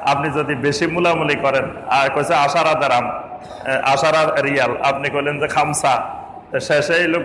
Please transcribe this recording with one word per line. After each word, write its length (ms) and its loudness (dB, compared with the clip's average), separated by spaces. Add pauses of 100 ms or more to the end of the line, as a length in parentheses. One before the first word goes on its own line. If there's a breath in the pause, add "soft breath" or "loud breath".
আপনি 280 0
যদি 240 -2
বেশি 320 0
মুলামুলি 480 0
করেন, 300 0 (260)
আর 200 2
কইছে, 240 0
"আশারা 400 2
দেরাম, 320 2
আ, 840 -4
আশারা 500 2
রিয়াল", 400 0
আপনি 280 0
কইলেন 300 -2
যে, 80 0
"খামসা", 540 0 (500)
তো 80 -2
শেষে 340 0
এই 120 2
লোক 180 0